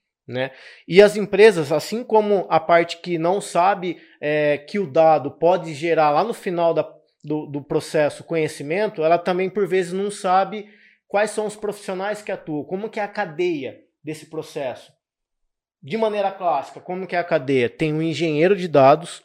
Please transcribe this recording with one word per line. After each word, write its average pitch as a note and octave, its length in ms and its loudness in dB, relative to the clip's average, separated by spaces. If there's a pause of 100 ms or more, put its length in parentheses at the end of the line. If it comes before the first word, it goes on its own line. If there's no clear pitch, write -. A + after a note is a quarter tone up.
(260)
né? B2+ 260 -6 (360)
E F#3 140 8
as G#3 160 8
empresas, F#3+ 540 4
assim G#3 340 -2
como G#3 440 2
a E3 100 4
parte E3+ 420 2
que F3 180 -4
não F3+ 220 0
sabe, F3+ 600 -2 (200)
é, D3 360 0
que D3 220 -8
o F#3 100 -4
dado D3+ 420 4
pode E3 420 0
gerar D#3 360 0
lá D3 140 2
no A3+ 100 -4
final E3+ 400 0
da, D#3 160 -2 (340)
do, D3+ 220 -6
do C#3+ 160 -10
processo D3+ 640 -2
conhecimento, E3 800 -4
ela A3 160 4
também, F3+ 300 -2
por G3 180 -2
vezes, F3+ 240 -2
não G3 180 -4
sabe G3 600 -2 (380)
quais G#3+ 240 -2
são G#3+ 140 -6
os G#3 120 -8
profissionais G3+ 640 -8
que - 100 -10
atuam, D#3 320 -6
como G3 260 -8
que A3 100 -10
é G#3 40 -4
a G3+ 60 -4
cadeia E3 720 -4 (200)
desse D3+ 260 -12
processo. D3 640 -10 (920)
De D#3 140 -8
maneira G#3 340 -2
clássica, D#3+ 480 -4
como F3+ 260 -10
que F3+ 100 -8
é F3 40 0
a E3+ 40 -2
cadeia? C#3 460 0
Tem D#3 240 -2
o D#3 80 -2
engenheiro D#3+ 540 2
de F3+ 140 -4
dados, D3 560 4